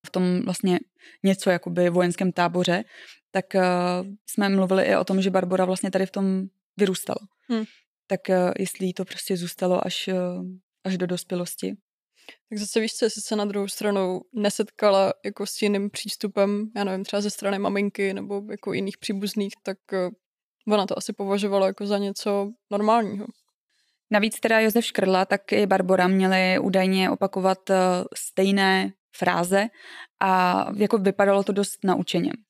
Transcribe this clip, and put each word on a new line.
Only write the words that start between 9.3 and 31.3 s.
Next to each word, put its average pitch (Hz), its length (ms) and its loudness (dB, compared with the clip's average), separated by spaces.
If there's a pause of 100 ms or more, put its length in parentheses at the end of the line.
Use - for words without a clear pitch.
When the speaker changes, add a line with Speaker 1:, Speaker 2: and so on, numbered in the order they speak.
Speaker 1:
zůstalo 180 480 -2
až, - 220 -6
eh, 190 60 -4 (680)
až 190 140 -2
do 180 100 -2
dospělosti. 180 680 -6 (760)
Speaker 2:
Tak 208 100 -8
zase 208 200 -2
víš 226 140 -2
co, - 120 -2
jestli 214 160 -4
se - 140 -6
na 208 100 -2
druhou 202 220 -4
stranu 190 540 -2 (120)
nesetkala 202 800 2 (120)
jako 202 200 -8
s - 160 -8
jiným 202 280 0
přístupem, 202 880 -4
já 202 80 -4
nevím, 190 220 -4
třeba 202 160 -4
ze 208 80 -4
strany 196 300 -4
maminky 202 540 -2
nebo 202 280 -8 (100)
jako 202 220 -8
jiných 196 240 -4
příbuzných, 202 560 -6 (100)
tak, 196 140 -8 (160)
eh, 185 160 -2 (580)
ona 208 180 2
to - 120 -4
asi - 160 -8
považovala 196 540 0
jako 202 200 -4
za 202 100 0
něco 202 540 -2 (200)
normálního. 214 540 0 (840)
Speaker 1:
Navíc 214 280 0
teda 220 200 4
Josef 220 260 4
Škrla, 190 400 2
tak - 280 -2
i 208 120 4
Barbora 185 420 4
měli 185 520 4
údajně 190 500 2
opakovat, 190 600 0
eh, 190 60 6 (400)
stejné 196 800 2 (220)
fráze 180 520 0 (520)
a 185 460 2 (100)
jako 208 220 2
vypadalo 196 460 2